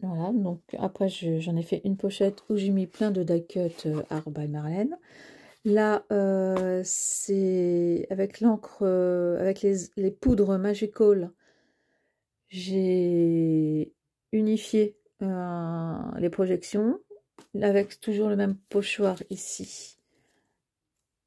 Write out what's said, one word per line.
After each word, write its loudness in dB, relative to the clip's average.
Voilà, -4
donc -2
après, -2
je, -2
j'en -2
ai 0
fait -4
une 0
pochette -2
où 0
j'ai 0
mis 2
plein -2
de 0
die 0
cut, -6
euh, -2
Art -6
by -6
Marlène. -4
Là, 4
euh, 2
c'est 0
avec -4
l'encre, 0
euh, 2
avec 0
les, 4
les 0
poudres 2
Magical, 2
j'ai 2
unifié, 2
euh, -4
les 0
projections 0
avec 2
toujours 0
le 2
même 0
pochoir 0
ici -12